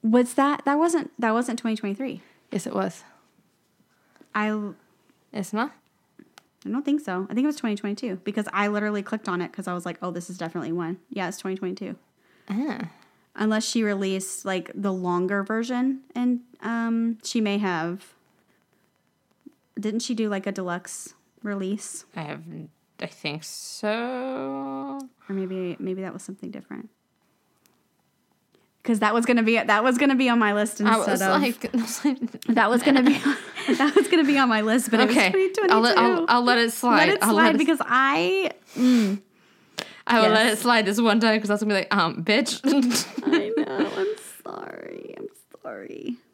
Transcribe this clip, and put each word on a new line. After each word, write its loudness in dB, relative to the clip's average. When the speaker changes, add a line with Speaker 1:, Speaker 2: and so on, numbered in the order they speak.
Speaker 1:
Was 4
that, 2
that 2
wasn't, 0
that 0
wasn't -2
twenty -2
twenty-three? -6
Speaker 2:
Yes, -4
it -8
was. -4
Speaker 1:
I -2
l- -6
Speaker 2:
It's -8
not? -4
Speaker 1:
I -8
don't -4
think 0
so. -6
I -8
think 0
it 2
was -2
twenty -2
twenty-two -6
because -4
I 0
literally -2
clicked -8
on -4
it -8
'cause -10
I -6
was -8
like, -8
"Oh, -8
this -10
is -12
definitely -8
one." -6
Yeah, -6
it's -10
twenty -6
twenty-two. -8
Speaker 2:
Ah. -6
Speaker 1:
Unless -2
she -2
released, -4
like, -4
the -4
longer -2
version, -2
and, 0
um, -2
she -2
may 0
have. -4
Didn't -4
she -6
do, -2
like, -4
a -4
deluxe -8
release? -8
Speaker 2:
I -10
have, -12
I -8
think -10
so. -8
Speaker 1:
Or -6
maybe, -6
maybe -6
that -8
was -12
something -14
different. -14
'Cause 0
that 2
was 2
gonna 4
be, 4
that 4
was 4
gonna 4
be 4
on 4
my 4
list -2
Speaker 2:
I 4
Speaker 1:
instead 0
Speaker 2:
was 0
Speaker 1:
of 2
Speaker 2:
like, -2
<laughs> -8
I 2
was -4
like, -2
Speaker 1:
that 4
was 4
gonna 4
be, 6
<laughs> -4
that 2
was 6
gonna 4
be 4
on 4
my 2
list, 2
but 4
Speaker 2:
Okay. 4
Speaker 1:
it 4
was 6
twenty 2
twenty-two. 4
Speaker 2:
I'll 6
let, 4
I'll, 4
I'll 4
let 4
it 2
slide. 2
Speaker 1:
Let 6
it 2
Speaker 2:
I'll 4
Speaker 1:
slide 6
Speaker 2:
let 6
it 2
Speaker 1:
because 4
I, 2
mm. 4
Speaker 2:
I 4
will 6
let 6
Speaker 1:
Yes. 2
Speaker 2:
it -8
slide 4
this 0
one 4
time 4
'cause -6
that's 2
gonna 0
be 2
like, -2
um, 0
bitch. 2
<laughs> 0
Speaker 1:
I 2
know. -2
I'm -2
sorry. -14
I'm -12
sorry. -12